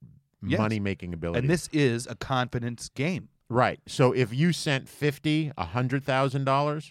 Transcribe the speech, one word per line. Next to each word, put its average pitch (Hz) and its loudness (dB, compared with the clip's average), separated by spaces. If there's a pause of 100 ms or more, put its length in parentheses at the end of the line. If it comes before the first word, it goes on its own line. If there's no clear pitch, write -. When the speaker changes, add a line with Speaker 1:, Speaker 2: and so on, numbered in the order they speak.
(440)
Speaker 1:
Yes. 92 0
Speaker 2:
money-making 98 -2
ability. 85 -4
Speaker 1:
And 131 0
this 170 0
is 123 2
a 113 -10
confidence 120 -4
game. 147 -4 (200)
Speaker 2:
Right. 113 2
So 127 4
if 117 0
you 160 4
sent 139 -2
fifty, 151 -2
a - -2
hundred 127 0
thousand 135 2
dollars, 139 0